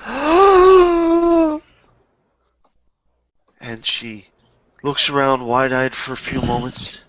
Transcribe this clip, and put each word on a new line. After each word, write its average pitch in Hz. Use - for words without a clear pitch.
<gasps> 339
And 113
she 110
looks 139
around 135
wide-eyed 131
for -
a 127
few 131
moments. 120